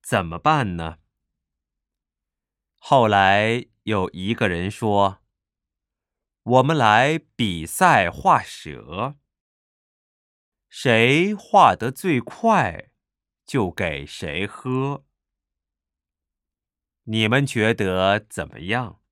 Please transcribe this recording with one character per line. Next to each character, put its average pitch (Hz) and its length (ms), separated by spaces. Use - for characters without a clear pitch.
怎 101 240
么 82 140
办 131 380
呢？ 82 220
后 123 300
来 104 580
有 101 280
一 95 240
个 113 120
人 90 220
说 101 540
：“我 127 200
们 156 140
来 127 420
比 87 300
赛 120 460
画 175 320
蛇， 90 760
谁 139 640
画 170 420
得 120 160
最 147 300
快， 165 680
就 101 280
给 76 340
谁 82 400
喝。” 131 580
你 110 220
们 135 180
觉 113 280
得 98 460
怎 80 180
么 - 140
样？ 107 400